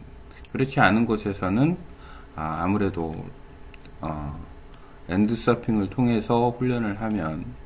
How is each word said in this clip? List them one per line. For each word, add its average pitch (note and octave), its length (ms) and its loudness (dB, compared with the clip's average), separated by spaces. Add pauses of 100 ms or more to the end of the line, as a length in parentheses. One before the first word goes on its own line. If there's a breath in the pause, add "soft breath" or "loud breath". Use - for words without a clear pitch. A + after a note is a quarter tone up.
(520 loud breath)
그렇지 C3 280 0
않은 A2 280 8
곳에서는, G#2+ 680 2 (600 loud breath)
아, D#2 240 -2
아무래도, F2+ 540 2 (840)
어, D2+ 360 -6 (720 loud breath)
랜드 G#2 280 2
서핑을 A2+ 540 2
통해서 A#2+ 720 2
훈련을 A#2 420 0
하면 F#2 440 -2 (200)